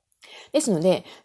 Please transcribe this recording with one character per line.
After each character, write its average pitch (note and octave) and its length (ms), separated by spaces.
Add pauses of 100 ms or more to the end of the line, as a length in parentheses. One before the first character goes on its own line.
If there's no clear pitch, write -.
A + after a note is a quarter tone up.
(540)
で D4+ 80
す A#3+ 100
の D#3+ 80
で、 F3+ 240 (220)